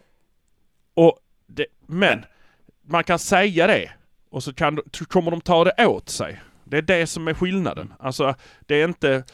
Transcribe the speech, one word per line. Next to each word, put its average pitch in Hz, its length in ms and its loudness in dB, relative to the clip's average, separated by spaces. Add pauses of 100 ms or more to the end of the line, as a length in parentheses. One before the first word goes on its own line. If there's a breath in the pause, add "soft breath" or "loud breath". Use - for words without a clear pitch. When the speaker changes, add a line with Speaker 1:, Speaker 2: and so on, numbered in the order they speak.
(920 loud breath)
Speaker 1:
Och 165 240 6 (300)
det, 123 180 -8 (220)
men 151 380 0 (600 soft breath)
man 165 160 -2
kan 170 160 -2
säga 185 480 2
det 127 240 0 (400)
och 127 120 -10
så 139 100 -12
kan, 151 260 0 (120)
så - 140 -12
kommer 170 260 0
de 170 100 -4
ta 175 220 2
det 214 240 2
åt 101 220 -2
sig. - 320 -8 (220 soft breath)
Det 143 140 -6
är 160 40 0
det 165 260 0
som 160 200 -8
är 160 60 -2
skillnaden. 180 540 -4
Speaker 2:
Mm. - 120 -20
Speaker 1:
Alltså, 135 360 -2 (300 soft breath)
det 147 100 -2
är 151 120 2
inte, 135 360 -2 (100)